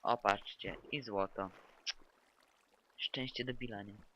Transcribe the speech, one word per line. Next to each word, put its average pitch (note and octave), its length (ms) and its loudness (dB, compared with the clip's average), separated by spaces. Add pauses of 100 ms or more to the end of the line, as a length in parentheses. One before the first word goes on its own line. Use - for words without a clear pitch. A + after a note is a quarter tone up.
O, A#2 160 4
patrzcie, G2 580 2 (160)
i D3 100 -2
złoto. G2 500 0 (1500)
Szczęście B2+ 480 -2
debila, A#2 380 -4
nie? G2+ 140 -12 (180)